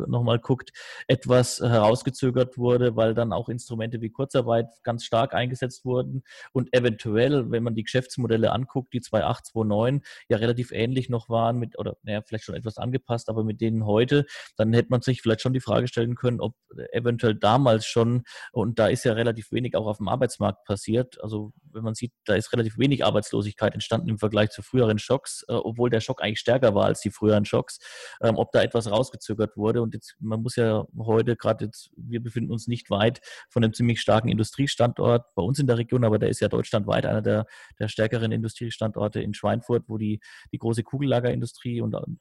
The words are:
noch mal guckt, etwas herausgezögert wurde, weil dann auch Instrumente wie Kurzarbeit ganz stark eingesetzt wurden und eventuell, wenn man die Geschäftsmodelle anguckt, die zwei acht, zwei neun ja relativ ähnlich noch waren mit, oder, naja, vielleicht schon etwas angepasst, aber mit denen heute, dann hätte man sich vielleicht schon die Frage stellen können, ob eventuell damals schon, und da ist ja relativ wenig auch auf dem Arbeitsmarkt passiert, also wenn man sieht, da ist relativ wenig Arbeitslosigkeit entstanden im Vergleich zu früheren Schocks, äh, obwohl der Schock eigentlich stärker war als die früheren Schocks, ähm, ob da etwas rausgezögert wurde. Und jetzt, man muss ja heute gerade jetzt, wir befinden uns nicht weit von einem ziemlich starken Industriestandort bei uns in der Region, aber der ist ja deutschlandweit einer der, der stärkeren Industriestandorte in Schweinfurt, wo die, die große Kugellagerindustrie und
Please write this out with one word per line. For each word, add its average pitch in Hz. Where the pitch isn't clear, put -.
noch 120
mal 117
guckt, -
etwas 123
herausgezögert 123
wurde, 123
weil 113
dann 113
auch 98
Instrumente 117
wie 113
Kurzarbeit 117
ganz 120
stark 117
eingesetzt 127
wurden 131
und 123
eventuell, 120
wenn 117
man 113
die 110
Geschäftsmodelle 113
anguckt, 131
die 120
zwei -
acht, -
zwei 113
neun 113
ja 113
relativ 120
ähnlich 123
noch 120
waren 117
mit, 117
oder, 107
naja, 104
vielleicht -
schon -
etwas 113
angepasst, 123
aber 110
mit 110
denen 113
heute, 123
dann 110
hätte 120
man 123
sich 127
vielleicht 113
schon 131
die 131
Frage 117
stellen 120
können, 120
ob 110
eventuell 120
damals 113
schon, 120
und 113
da 107
ist 123
ja 117
relativ 113
wenig 120
auch 107
auf 104
dem 101
Arbeitsmarkt 107
passiert, 110
also 107
wenn 110
man 113
sieht, 123
da 104
ist 107
relativ 113
wenig 135
Arbeitslosigkeit 107
entstanden 113
im 107
Vergleich 107
zu -
früheren 110
Schocks, -
äh, 104
obwohl 120
der 113
Schock -
eigentlich 107
stärker 113
war 101
als 101
die 101
früheren 104
Schocks, -
ähm, 113
ob -
da 117
etwas 110
rausgezögert 110
wurde. 113
Und 110
jetzt, -
man 110
muss 120
ja 110
heute 113
gerade 107
jetzt, -
wir 117
befinden 117
uns 113
nicht 120
weit 107
von 120
einem 113
ziemlich 117
starken 110
Industriestandort 117
bei 92
uns 123
in 143
der 117
Region, 120
aber 107
der 107
ist 110
ja 107
deutschlandweit 110
einer 107
der, 107
der 107
stärkeren 113
Industriestandorte 110
in 104
Schweinfurt, 117
wo 110
die, 107
die 123
große 113
Kugellagerindustrie 123
und 110